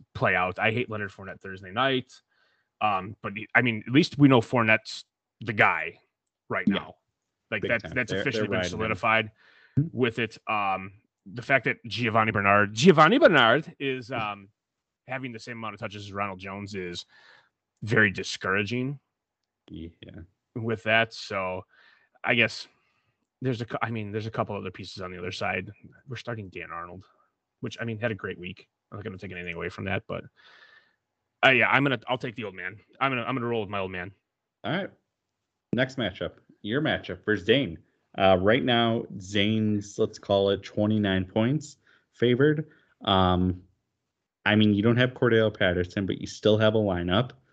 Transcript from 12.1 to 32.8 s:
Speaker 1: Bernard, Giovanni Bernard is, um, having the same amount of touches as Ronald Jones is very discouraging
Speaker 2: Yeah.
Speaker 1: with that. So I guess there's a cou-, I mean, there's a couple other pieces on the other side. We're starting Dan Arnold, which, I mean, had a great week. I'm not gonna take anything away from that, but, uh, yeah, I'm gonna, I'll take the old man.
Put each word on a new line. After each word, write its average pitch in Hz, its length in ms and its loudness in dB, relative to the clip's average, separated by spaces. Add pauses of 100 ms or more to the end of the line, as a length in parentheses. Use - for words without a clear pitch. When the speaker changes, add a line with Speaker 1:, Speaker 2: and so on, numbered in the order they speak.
Speaker 1:
Bernard, 101 400 4
Giovanni 160 460 8
Bernard 151 600 6
is, 131 320 -6
um, 104 380 -6 (580)
having 131 240 -8
the 110 80 -12
same 120 180 -12
amount 113 180 -10
of 104 40 -16
touches 104 260 -10
as 101 80 -14
Ronald 101 260 -6
Jones 101 360 -10
is 90 300 -8 (800)
very 107 280 4
discouraging 107 880 -4 (720)
Speaker 2:
Yeah. 82 200 -14 (640)
Speaker 1:
with 113 280 -6
that. 113 300 2
So 95 520 -6 (580)
I 123 120 0
guess 113 320 0 (760)
there's 127 200 -4
a 120 40 -8
cou-, - 160 -8
I 113 100 -2
mean, 107 200 -6
there's 107 160 -6
a 110 40 -10
couple 110 240 -4
other 98 160 -8
pieces 98 300 -16
on 90 100 -10
the 90 60 -14
other 92 140 -8
side. 95 400 -6 (360)
We're 131 80 -12
starting 110 340 -10
Dan 82 220 -14
Arnold, 87 320 -12 (580)
which, 120 200 -10
I 117 40 -8
mean, 113 140 -8
had 117 120 -4
a 107 40 -6
great 95 240 -10
week. 90 280 -14 (240)
I'm 98 80 -14
not 101 40 -12
gonna 98 140 -12
take 98 140 -14
anything 87 240 -12
away 87 140 -6
from 98 160 -10
that, 95 220 -4
but, 92 160 -8 (1200)
uh, 131 40 8
yeah, 117 200 4
I'm 127 140 4
gonna, 131 240 0
I'll 127 100 -2
take 120 180 -10
the 120 80 -8
old 98 120 -10
man. 92 220 -12 (220)